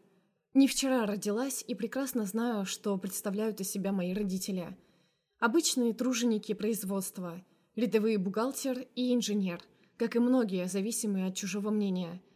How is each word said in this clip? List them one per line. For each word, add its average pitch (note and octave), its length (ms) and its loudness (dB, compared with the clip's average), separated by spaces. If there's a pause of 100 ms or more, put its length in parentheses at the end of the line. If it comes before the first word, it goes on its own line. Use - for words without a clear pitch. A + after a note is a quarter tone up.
(540)
Не C4+ 140 8
вчера C4 380 2
родилась G#3 600 -2
и A#3 100 -4
прекрасно A#3+ 500 -2
знаю, A3 400 0
что G3 320 -2
представляют G3+ 640 -4
из F#3+ 100 -4
себя G3 220 -2
мои F3+ 200 0
родители. F#3+ 640 -4 (640)
Обычные A#3 540 2
труженики A#3 600 0
производства, F#3+ 880 -4 (380)
рядовые A3 380 2
бухгалтер B3 800 -2
и B3 180 2
инженер, G3 480 0 (360)
как A#3 180 -2
и A#3 40 4
многие, A#3 480 2
зависимые G3 600 -2
от F#3 80 -4
чужого G3+ 340 -4
мнения. F#3 520 0 (140)